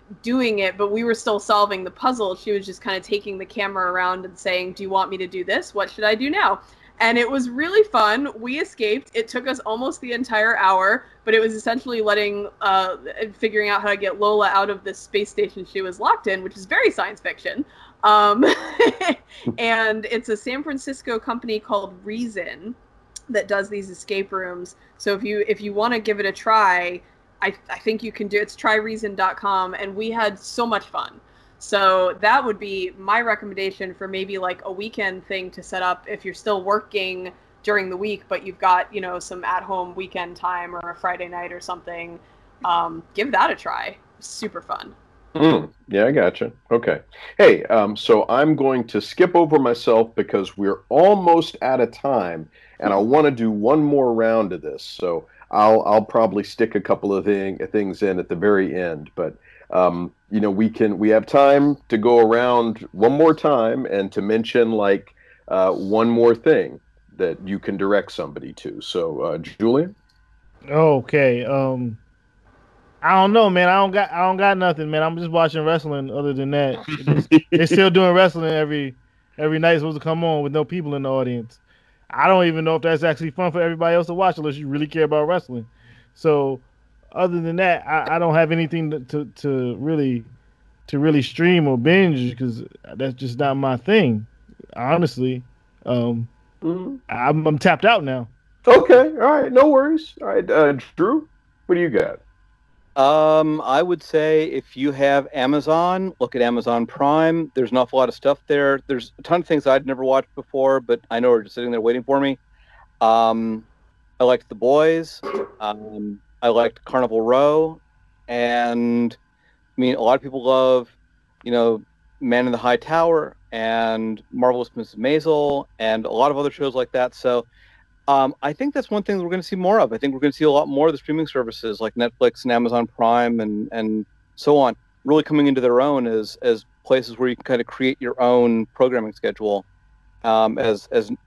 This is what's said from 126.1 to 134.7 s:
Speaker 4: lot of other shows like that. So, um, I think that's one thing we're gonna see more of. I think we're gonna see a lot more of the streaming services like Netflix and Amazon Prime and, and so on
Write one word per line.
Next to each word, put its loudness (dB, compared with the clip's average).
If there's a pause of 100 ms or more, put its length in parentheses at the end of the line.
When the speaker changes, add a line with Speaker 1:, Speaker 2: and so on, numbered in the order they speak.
Speaker 4:
lot 2
of -4
other -2
shows -6
like -4
that. -2
So, -2 (640)
um, 2
I -2
think -6
that's -6
one -2
thing -4
we're -6
gonna -4
see -10
more 2
of. 0
I -6
think -2
we're -8
gonna 0
see -2
a 6
lot 2
more 2
of 2
the -6
streaming -4
services -6
like -4
Netflix 0
and 0
Amazon 2
Prime 2
and, -6
and -4 (300)
so 2
on 2 (280)